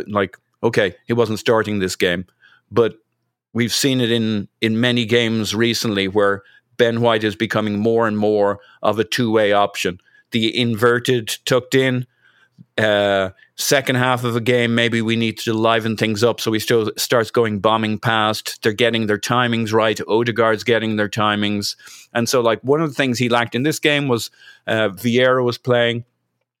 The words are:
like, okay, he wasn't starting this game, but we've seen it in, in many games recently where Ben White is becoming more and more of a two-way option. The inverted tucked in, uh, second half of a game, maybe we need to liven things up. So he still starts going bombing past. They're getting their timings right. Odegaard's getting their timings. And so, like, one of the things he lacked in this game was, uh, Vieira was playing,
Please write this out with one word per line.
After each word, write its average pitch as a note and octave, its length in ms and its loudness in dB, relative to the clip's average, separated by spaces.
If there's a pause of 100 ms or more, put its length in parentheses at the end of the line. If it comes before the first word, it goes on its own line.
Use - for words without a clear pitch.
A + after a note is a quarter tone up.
like, G2+ 300 -4 (260)
okay, G#2+ 320 0 (120)
he A#2 60 -2
wasn't A2 280 0
starting A2 400 0
this F#2 160 -4
game, F2+ 280 0 (460)
but A2 240 0 (580)
we've A#2 220 -2
seen C3 260 0
it A#2 120 2
in, A2 340 -2 (140)
in A2 200 0
many A#2+ 240 0
games A2 500 0
recently G#2+ 520 0
where G2+ 360 0 (340)
Ben A#2 240 2
White A2+ 240 2
is G#2 100 0
becoming G#2+ 460 -2
more A2+ 260 2
and G#2+ 100 0
more G#2 440 2 (220)
of G#2+ 180 0
a G#2+ 40 2
two-way G#2+ 480 0
option. G2+ 460 0 (320)
The A2+ 280 -2
inverted A#2+ 880 0
tucked B2 300 -2
in, C3 320 0 (720)
uh, G2+ 520 2 (260)
second C3 400 0
half B2+ 280 0
of A#2 100 -2
a A#2+ 60 0
game, A#2+ 340 2
maybe A#2 280 0
we A2+ 140 0
need A2+ 220 -2
to A#2 140 -4
liven A2+ 440 0
things A2 280 0
up. A2+ 160 2
So A2+ 120 -2
he A2 60 0
still G#2+ 380 0
starts A#2 340 0
going A2 300 0
bombing G#2+ 380 0
past. A2 640 -2
They're A2 100 0
getting A2+ 340 0
their G#2 120 0
timings A#2 540 -2
right. A2 360 2
Odegaard's A2 560 0
getting A2 320 0
their G#2 120 -2
timings. G#2 680 -2 (380)
And A#2 140 0
so, B2+ 120 2
like, A2+ 220 0
one C#3+ 180 0
of D#3+ 80 -2
the C#3 60 -10
things B2+ 240 -2
he B2 100 0
lacked A#2 260 0
in B2 80 -2
this D3 160 -2
game C#3+ 300 0
was, A#2+ 220 -2 (360)
uh, A2 240 0
Vieira B2 540 0
was A#2+ 140 -2
playing, A#2+ 460 0 (560)